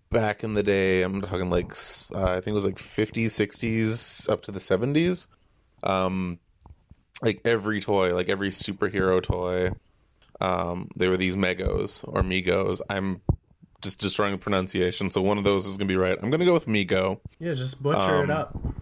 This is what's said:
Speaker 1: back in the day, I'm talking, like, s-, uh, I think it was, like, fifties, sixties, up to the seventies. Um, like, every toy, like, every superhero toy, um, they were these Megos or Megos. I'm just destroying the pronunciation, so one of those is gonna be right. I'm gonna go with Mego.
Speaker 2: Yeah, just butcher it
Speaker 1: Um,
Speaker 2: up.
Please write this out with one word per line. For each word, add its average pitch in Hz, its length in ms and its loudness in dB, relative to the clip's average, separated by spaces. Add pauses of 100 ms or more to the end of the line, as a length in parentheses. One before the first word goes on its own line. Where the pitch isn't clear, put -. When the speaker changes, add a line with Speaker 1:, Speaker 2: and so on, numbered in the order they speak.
(100)
Speaker 1:
back 110 320 0
in 107 120 -4
the 104 80 2
day, 95 400 4
I'm 95 180 -2
talking, 92 280 -2
like, 87 220 0
s-, - 420 -2
uh, 95 100 -2
I 92 120 2
think 92 120 -4
it 107 60 -2
was, 101 120 0
like, 95 140 -4
fifties, 110 540 -2
sixties, 113 960 0
up 104 140 0
to - 80 -10
the 98 80 -8
seventies. 151 680 0 (560)
Um, 92 560 0 (800)
like, 113 240 0
every 107 340 0
toy, 95 340 2
like, 90 140 0
every 98 220 0
superhero 95 760 2
toy, 90 480 0 (680)
um, 90 560 -2
they 92 100 2
were 92 80 4
these 92 220 0
Megos 95 680 -2
or 98 180 0
Megos. 92 680 0
I'm 95 320 -4 (600)
just - 180 -4
destroying 101 340 0
the 95 40 -2
pronunciation, 92 720 0
so 95 100 0
one 104 160 2
of 101 80 0
those 98 200 2
is 98 120 -6
gonna 98 100 -2
be 92 80 0
right. 92 260 2
I'm 107 80 -4
gonna 160 160 0
go 175 80 6
with 165 120 2
Mego. 95 560 0 (180)
Speaker 2:
Yeah, 165 140 -4
just 131 280 -6
butcher 110 440 2
it 143 40 0
Speaker 1:
Um, 151 80 0
Speaker 2:
up. - 200 -6 (240)